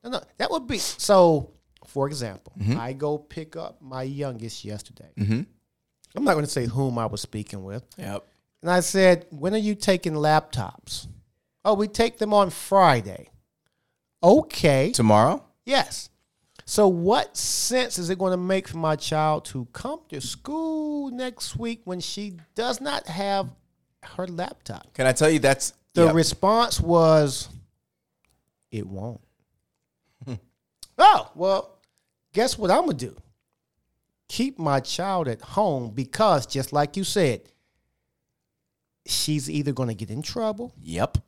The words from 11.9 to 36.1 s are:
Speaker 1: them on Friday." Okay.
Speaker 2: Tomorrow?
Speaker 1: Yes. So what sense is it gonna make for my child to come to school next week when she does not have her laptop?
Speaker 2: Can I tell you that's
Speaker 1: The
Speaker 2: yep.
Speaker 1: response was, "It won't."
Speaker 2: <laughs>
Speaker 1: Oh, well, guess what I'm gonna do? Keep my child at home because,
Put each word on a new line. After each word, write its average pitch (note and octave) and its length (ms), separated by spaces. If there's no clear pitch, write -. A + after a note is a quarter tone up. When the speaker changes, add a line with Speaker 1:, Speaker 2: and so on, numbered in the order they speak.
Speaker 1:
them G#3 160
on G3 160
Friday." C3+ 800
Okay. E3+ 680
Speaker 2:
Tomorrow? A2+ 500
Speaker 1:
Yes. - 440
So G#3 220
what F3 480
sense - 640
is E3+ 100
it F#3+ 100
gonna F#3 180
make F#3+ 320
for E3 80
my D#3+ 180
child D#3 500
to B2+ 280
come D4 260
to C3+ 120
school D4+ 920
next B3 460
week A#3 260
when F3+ 160
she G3+ 380
does A#3+ 240
not D4 280
have G3 420
her - 240
laptop? - 680
Speaker 2:
Can C3 140
I C3 40
tell D#3 180
you D#3+ 100
that's C3+ 340
Speaker 1:
The E3+ 120
Speaker 2:
yep. D#3+ 100
Speaker 1:
response G#3 640
was, D#3+ 680
"It G#2 160
won't." G2+ 320
Speaker 2:
<laughs> B2+ 140
Speaker 1:
Oh, F#4+ 380
well, F#3 440
guess A#3+ 240
what G3 140
I'm C#4 140
gonna C4 80
do? B2 240
Keep C4+ 280
my C#3+ 220
child F3 480
at A2+ 140
home D3 480
because, C3+ 560